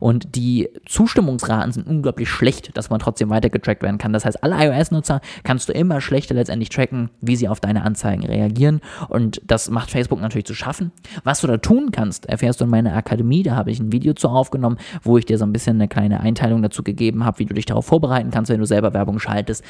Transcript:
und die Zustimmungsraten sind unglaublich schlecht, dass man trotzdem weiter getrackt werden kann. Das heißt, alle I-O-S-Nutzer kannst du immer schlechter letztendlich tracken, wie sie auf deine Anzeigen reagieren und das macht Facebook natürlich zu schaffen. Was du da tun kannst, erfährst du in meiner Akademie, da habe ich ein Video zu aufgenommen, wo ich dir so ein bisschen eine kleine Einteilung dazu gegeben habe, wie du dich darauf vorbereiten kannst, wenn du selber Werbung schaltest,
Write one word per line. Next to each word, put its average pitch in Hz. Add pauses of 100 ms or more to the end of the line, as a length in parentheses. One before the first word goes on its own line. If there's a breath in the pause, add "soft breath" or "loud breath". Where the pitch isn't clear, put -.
und 117
die 123 (180)
Zustimmungsraten 123
sind 101
unglaublich 139
schlecht, -
dass -
man 110
trotzdem 110
weiter 113
getrackt -
werden 101
kann. 107
Das 107
heißt, -
alle 165
I-O-S-Nutzer 151 (240 loud breath)
kannst 127
du -
immer 160
schlechter 135
letztendlich 117
tracken, 127 (100)
wie 120
sie 120
auf 104
deine 101
Anzeigen 101
reagieren 113 (280 loud breath)
und 113
das 113
macht 113
Facebook 123
natürlich 110
zu 110
schaffen. 160 (320 loud breath)
Was -
du 165
da 120
tun 247
kannst, 104
erfährst 120
du 123
in 120
meiner 113
Akademie, 117
da 139
habe 113
ich 117
ein 107
Video 123
zu -
aufgenommen, 127 (260 loud breath)
wo 120
ich 117
dir 113
so 110
ein 104
bisschen 113
eine 104
kleine 104
Einteilung 113
dazu -
gegeben 113
habe, 113
wie 104
du -
dich -
darauf 113
vorbereiten 127
kannst, 117
wenn 110
du 107
selber 104
Werbung 101
schaltest, 104